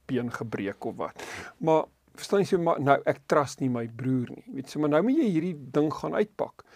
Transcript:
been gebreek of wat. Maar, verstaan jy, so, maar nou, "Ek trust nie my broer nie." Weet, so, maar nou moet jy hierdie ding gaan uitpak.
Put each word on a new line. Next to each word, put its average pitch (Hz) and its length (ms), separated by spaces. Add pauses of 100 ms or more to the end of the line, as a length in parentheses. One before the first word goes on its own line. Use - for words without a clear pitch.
been 120 240
gebreek 107 560
of 98 100
wat. 90 260 (380)
Maar, 160 240 (320)
verstaan - 240
jy, 190 60
so, 190 120
maar 165 220
nou, 139 240
"Ek 147 220
trust 151 340
nie 135 80
my 120 200
broer 120 420
nie." - 140 (100)
Weet, 135 160
so, - 100
maar 151 80
nou 151 140
moet 262 140
jy 311 140
hierdie 156 420
ding 151 200
gaan 160 220
uitpak. - 500 (120)